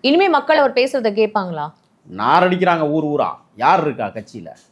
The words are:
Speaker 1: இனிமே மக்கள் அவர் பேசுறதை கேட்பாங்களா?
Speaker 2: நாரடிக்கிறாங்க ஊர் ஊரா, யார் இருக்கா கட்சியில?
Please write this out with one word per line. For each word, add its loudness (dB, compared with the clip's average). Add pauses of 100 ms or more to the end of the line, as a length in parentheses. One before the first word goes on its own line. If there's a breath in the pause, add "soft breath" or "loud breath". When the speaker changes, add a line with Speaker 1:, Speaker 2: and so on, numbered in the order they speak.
Speaker 1:
இனிமே 2
மக்கள் 2
அவர் 2
பேசுறதை -2
கேட்பாங்களா? -4 (460)
Speaker 2:
நாரடிக்கிறாங்க 2
ஊர் 0
ஊரா, -2 (260)
யார் 2
இருக்கா -4
கட்சியில? -12 (240)